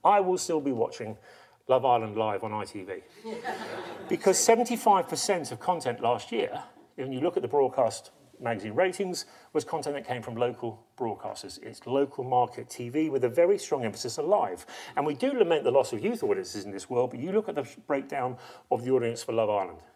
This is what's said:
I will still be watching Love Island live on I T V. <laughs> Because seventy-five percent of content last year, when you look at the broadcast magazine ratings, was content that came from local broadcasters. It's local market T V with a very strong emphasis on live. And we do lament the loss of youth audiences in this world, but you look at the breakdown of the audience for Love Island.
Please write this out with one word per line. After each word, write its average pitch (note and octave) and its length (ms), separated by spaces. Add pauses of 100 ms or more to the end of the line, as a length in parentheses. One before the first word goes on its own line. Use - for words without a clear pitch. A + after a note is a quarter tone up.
I G3+ 160
will F#3 180
still D#3+ 220
be C#3 100
watching A2 480 (480)
Love C3 180
Island A2+ 320
live G#2+ 280
on G#2+ 100
I G#2+ 100
T F#2+ 200
V. F#2 180 (220)
<laughs> - 840
Because F#3+ 300
seventy-five A3+ 680
percent E3 420
of A#2 80
content D3+ 420
last A#2+ 300
year, - 320 (320)
when C3+ 180
you B2+ 60
look E3+ 180
at - 60
the B2 60
broadcast C3 640 (260)
magazine A2 360
ratings, F3+ 500 (300)
was D#3+ 100
content C#3+ 320
that C3+ 100
came B2 140
from A2+ 140
local A#2+ 500 (140)
broadcasters. G#2+ 640
It's - 240
local C3+ 360
market B2 460
T A#2+ 220
V D#3 180
with C3 160
a A#2+ 60
very E3+ 280
strong C#3 260
emphasis - 340
on D3+ 100
live. C#3 380 (280)
And C#3+ 120
we D3+ 80
do B3+ 180
lament E3+ 320
the B2+ 60
loss C3 240
of G#2 100
youth A3+ 180
audiences F#2+ 440
in G#2 40
this G2 200
world, B2 200
but B2 80
you D#3+ 140
look G#3 160
at F#3 60
the C#3 120 (200)
breakdown C3+ 500 (340)
of A#2 140
the B2+ 60
audience A#2+ 320
for B2 100
Love A2+ 160
Island. F#2+ 300 (180)